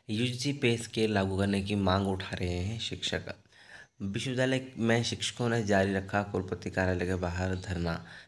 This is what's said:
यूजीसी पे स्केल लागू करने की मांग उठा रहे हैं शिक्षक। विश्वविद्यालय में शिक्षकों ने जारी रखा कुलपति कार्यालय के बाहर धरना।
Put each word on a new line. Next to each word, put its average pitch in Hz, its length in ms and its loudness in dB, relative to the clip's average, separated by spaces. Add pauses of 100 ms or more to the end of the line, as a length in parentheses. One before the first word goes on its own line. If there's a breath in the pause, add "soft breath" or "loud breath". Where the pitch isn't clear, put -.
(100)
यूजीसी 123 420 -2
पे 120 240 2
स्केल 110 360 0
लागू 98 260 2
करने 98 240 2
की 101 120 -2
मांग 98 340 4
उठा 95 280 -2
रहे 90 120 -2
हैं 92 320 -2
शिक्षक। - 420 -4 (800 loud breath)
विश्वविद्यालय 127 760 -2
में 113 240 4
शिक्षकों 117 460 -2
ने 117 160 2
जारी 98 300 4
रखा 98 280 0
कुलपति 95 480 -4
कार्यालय 92 360 2
के 92 80 0
बाहर 90 400 0
धरना। 85 520 -4 (220 loud breath)